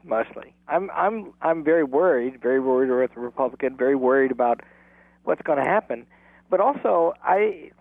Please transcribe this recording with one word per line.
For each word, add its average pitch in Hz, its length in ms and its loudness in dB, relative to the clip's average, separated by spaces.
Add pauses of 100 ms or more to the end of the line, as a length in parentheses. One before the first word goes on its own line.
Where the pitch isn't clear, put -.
mostly. - 500 -6 (140)
I'm, 175 260 -2
I'm, 190 380 -2 (100)
I'm 160 220 0
very 160 220 2
worried, 131 560 0
very 131 180 2
worried 131 300 2
about 127 260 0
the 120 60 -14
Republican, 131 560 -4
very 131 180 2
worried 131 360 2
about 120 280 0 (640)
what's - 180 -2
gonna 143 220 0
happen. 131 420 -2 (440)
But 185 100 2
also, 202 540 2 (100)
I 190 580 -2